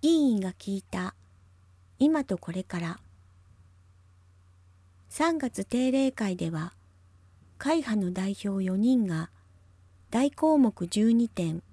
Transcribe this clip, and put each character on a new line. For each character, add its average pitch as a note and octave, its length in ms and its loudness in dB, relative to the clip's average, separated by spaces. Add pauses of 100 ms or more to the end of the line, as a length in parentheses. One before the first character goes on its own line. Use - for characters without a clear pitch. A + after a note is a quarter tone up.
議 D4 80 2
員 C#4 320 4
が F#3 100 -4
聞 G3 240 -8
い F#3+ 60 -6
た。 F#3 340 -8 (800)
今 D4 280 2
と F#3+ 120 -4
こ - 140 -10
れ F#3 120 -6
か F3 180 -6
ら。 E3+ 180 -8 (2000)
三 E4 300 -2
月 B3 260 -6
定 B3+ 280 -2
例 C4+ 200 0
会 G3 240 -4
で F3 140 -6
は、 E3 240 -8 (840)
会 D#4 200 0
派 A3+ 240 -2
の F3+ 100 -2
代 F#3+ 320 -4
表 G3 180 -2
四 F#3 140 -2
人 A3+ 320 2
が、 E3 240 -4 (800)
大 C4+ 180 2
項 D#4 280 2
目 A3 320 2
十 G#3+ 240 4
二 A#3 160 2
点 E3+ 440 -4